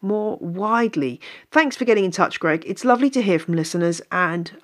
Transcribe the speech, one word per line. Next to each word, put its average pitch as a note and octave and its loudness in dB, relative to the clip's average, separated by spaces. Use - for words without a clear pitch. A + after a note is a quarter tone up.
more G#3+ -2
widely. F#3+ -2
Thanks D4+ 2
for - -4
getting G#3+ 4
in F3+ -2
touch, - 0
Greg. D#3+ 0
It's G3 -6
lovely B3 4
to C4 0
hear F3+ 2
from E3+ -2
listeners, E3+ -2
and F3 -2